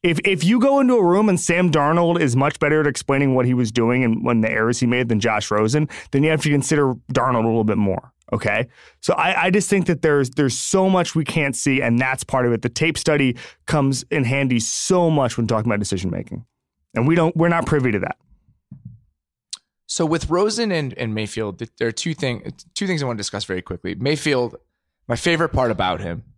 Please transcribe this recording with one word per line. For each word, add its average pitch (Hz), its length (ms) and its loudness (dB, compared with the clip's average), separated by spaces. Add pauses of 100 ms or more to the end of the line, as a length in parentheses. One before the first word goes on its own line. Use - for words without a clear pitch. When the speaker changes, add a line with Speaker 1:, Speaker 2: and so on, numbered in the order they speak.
Speaker 1:
If, 170 220 0
if 185 180 0
you 220 160 4
go 277 220 4
into 254 140 4
a 208 100 4
room 196 240 4
and 180 100 2
Sam 175 320 2
Darnold 165 480 2
is 139 160 2
much 139 240 0
better 156 220 2
at 147 60 2
explaining 139 480 0
what 127 100 2
he 127 80 2
was 120 180 0
doing 120 320 2
and 113 220 0
when 117 160 2
the 110 100 0
errors 113 300 0
he 123 60 2
made 123 240 0
than 107 100 2
Josh 107 300 -2
Rosen, 110 360 2 (260)
then 139 100 2
you 156 80 4
have 151 140 2
to 156 60 0
consider 143 440 2 (180)
Darnold 123 320 2
a 113 40 2
little 113 160 2
bit 107 120 0
more. 98 340 -2 (220)
Okay. 110 360 -2 (320)
So - 120 0
I, 175 320 0
I 185 60 2
just 190 180 0
think 190 180 2
that 165 140 -2
there's, 143 300 2
there's 135 280 0
so 190 300 0
much 180 260 2
we 160 100 0
can't 139 300 -2
see, 135 280 0
and 117 160 2
that's 131 260 -2
part 127 220 0
of 120 80 2
it. 113 80 -4
The 117 80 -4
tape 156 260 -2
study 139 400 0 (300)
comes 135 440 0
in 143 140 0
handy 127 360 0
so 175 500 0
much 139 260 0
when 117 100 -2
talking 113 240 0
about 104 80 0
decision 95 320 -4
making, - 360 -10 (480)
and 120 140 0
we 165 80 2
don't, 165 200 2
we're 170 120 2
not 170 180 0
privy 127 240 0
to 104 100 -2
that. - 180 -8 (1700)
Speaker 2:
So 170 200 -2
with 151 240 -2
Rosen 214 400 0
and, 147 260 -4
and 113 180 -4
Mayfield, 107 440 -6
th-, 117 200 -12
there 117 100 0
are 113 40 -2
two 160 220 -6
thing-, 135 380 -6 (220)
two 202 120 -4
things 165 160 -2
I 135 40 -4
wanna 117 100 -4
discuss 101 280 -8
very 92 180 -6
quickly. 90 320 -8
Mayfield, 131 640 -2 (520)
my 117 80 0
favorite 165 340 0
part 123 200 0
about 90 300 -2
him 85 220 -8 (160)